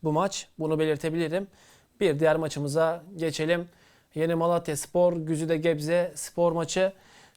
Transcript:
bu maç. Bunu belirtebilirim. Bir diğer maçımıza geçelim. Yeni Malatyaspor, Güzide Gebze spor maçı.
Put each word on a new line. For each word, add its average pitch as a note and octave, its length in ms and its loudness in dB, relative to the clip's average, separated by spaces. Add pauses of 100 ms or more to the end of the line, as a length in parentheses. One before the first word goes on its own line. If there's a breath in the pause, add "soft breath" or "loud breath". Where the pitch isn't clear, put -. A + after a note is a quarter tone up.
bu D#3 80 0
maç. F#3 360 -2 (120)
Bunu D#3 200 0
belirtebilirim. D#3+ 680 -2 (520 soft breath)
Bir D#3 200 2
diğer D#3 160 6
maçımıza D#3+ 680 -2 (120)
geçelim. E3 540 -2 (460 soft breath)
Yeni E3 200 0
Malatyaspor, E3+ 800 2
Güzide D#3+ 440 -2
Gebze E3 580 0
spor - 360 0
maçı. E3+ 420 0 (440 soft breath)